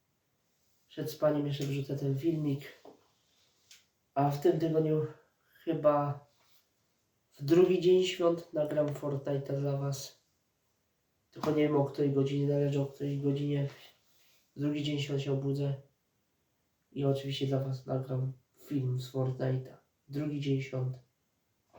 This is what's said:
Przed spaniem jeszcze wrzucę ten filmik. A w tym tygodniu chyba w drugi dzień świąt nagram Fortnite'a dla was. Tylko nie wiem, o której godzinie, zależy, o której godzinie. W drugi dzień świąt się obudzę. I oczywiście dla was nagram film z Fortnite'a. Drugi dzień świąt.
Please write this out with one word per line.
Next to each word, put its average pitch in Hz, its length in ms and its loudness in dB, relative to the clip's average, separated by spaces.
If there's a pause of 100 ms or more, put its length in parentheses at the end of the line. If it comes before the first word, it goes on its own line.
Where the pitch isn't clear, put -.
(880)
Przed - 220 -8
spaniem 151 360 0
jeszcze 139 180 -4
wrzucę 139 320 -4
ten 135 220 -2
filmik. 151 640 -2 (1300)
A 143 160 4
w - 100 -4
tym 160 200 4
tygodniu 156 460 2 (580)
chyba 147 600 2 (1120)
w 143 60 -8
drugi 175 360 6
dzień 185 240 6
świąt 170 480 0
nagram 151 340 0
Fortnite'a 139 720 -4
dla 143 160 0
was. 139 500 -6 (1040)
Tylko - 200 -2
nie 151 120 2
wiem, 151 140 2
o 139 80 4
której 143 280 0
godzinie, 139 360 2
zależy, 143 320 2
o 139 60 0
której 143 340 -6
godzinie. 143 480 0 (880)
W 135 40 -10
drugi 147 220 -2
dzień 147 180 -2
świąt 139 220 -2
się 139 100 -4
obudzę. 139 420 -2 (1160)
I 143 120 -4
oczywiście 135 420 -2
dla 135 180 0
was 131 220 -6
nagram 131 460 -4 (340)
film 127 340 -2
z - 120 -12
Fortnite'a. 131 640 -4 (320)
Drugi 143 320 -6
dzień 135 220 0
świąt. 131 360 -6 (800)